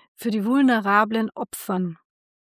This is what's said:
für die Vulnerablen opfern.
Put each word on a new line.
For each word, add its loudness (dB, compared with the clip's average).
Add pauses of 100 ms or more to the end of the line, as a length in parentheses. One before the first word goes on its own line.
(160)
für -4
die -2
Vulnerablen 2
opfern. -6 (560)